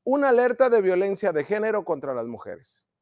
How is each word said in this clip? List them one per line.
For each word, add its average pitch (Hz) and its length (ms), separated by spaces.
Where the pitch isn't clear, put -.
una 277 260
alerta 247 400
de 233 120
violencia 190 500
de 151 120
género 214 400
contra 143 300
las 117 140
mujeres. 107 640